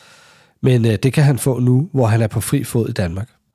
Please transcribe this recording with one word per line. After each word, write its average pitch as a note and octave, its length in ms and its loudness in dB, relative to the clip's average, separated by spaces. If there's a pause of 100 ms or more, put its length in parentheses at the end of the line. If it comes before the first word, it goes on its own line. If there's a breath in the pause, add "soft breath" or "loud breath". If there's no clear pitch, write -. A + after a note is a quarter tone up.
(640 soft breath)
Men, B2+ 220 2
øh, A2 180 2
det C3+ 100 0
kan D#3 100 2
han C#3 140 4
få B2 220 -2
nu, B2+ 340 2
hvor C3 120 2
han A2+ 160 2
er A2 60 0
på G#2+ 140 -4
fri C3+ 220 -2
fod A#2 240 -2
i A#2 40 -8
Danmark. F#2+ 380 -6 (260)